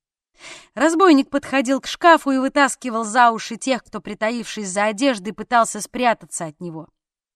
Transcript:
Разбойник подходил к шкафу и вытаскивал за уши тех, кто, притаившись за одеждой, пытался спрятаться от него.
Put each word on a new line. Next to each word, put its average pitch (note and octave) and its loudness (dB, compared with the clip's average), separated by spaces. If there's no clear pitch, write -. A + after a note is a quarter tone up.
Разбойник D#4+ 4
подходил C4 -2
к - -14
шкафу E4 4
и C4+ 2
вытаскивал B3+ -2
за A#3+ 4
уши A3+ -4
тех, B3+ -4
кто, - -14
притаившись G#3+ -6
за G3+ -2
одеждой, G#3+ -2
пытался A3 -2
спрятаться G#3+ -4
от D#3 -14
него. D#3+ -12